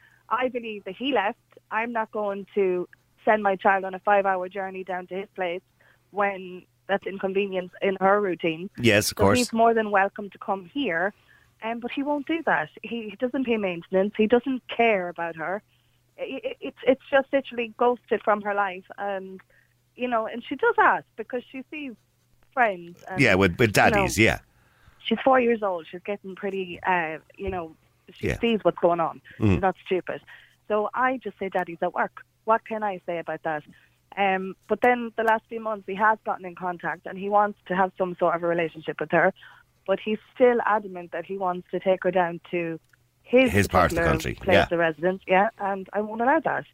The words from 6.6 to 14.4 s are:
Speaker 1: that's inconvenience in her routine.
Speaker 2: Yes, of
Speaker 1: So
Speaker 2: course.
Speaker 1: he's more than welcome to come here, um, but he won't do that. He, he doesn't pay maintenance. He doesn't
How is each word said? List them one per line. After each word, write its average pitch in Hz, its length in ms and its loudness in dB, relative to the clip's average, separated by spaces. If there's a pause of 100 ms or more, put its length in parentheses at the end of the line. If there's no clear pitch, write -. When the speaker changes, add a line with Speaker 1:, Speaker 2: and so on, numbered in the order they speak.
Speaker 1:
that's 190 180 -2
inconvenience 190 760 -4
in 190 180 0
her 196 220 4
routine. 175 560 -2
Speaker 2:
Yes, 107 340 4
of - 60 -12
Speaker 1:
So 104 80 0
Speaker 2:
course. 98 140 6
Speaker 1:
he's 247 160 0
more 233 180 6
than 220 180 0
welcome 202 380 0
to - 100 -18
come 196 360 -6
here, 196 400 -2 (480)
um, 226 180 -6
but 240 100 -8
he 277 120 -6
won't 294 240 -2
do 320 180 -4
that. 160 240 0 (140)
He, 220 260 -10
he 196 100 -14
doesn't 262 280 -2
pay 233 100 0
maintenance. 190 640 -2
He 220 80 4
doesn't 240 420 0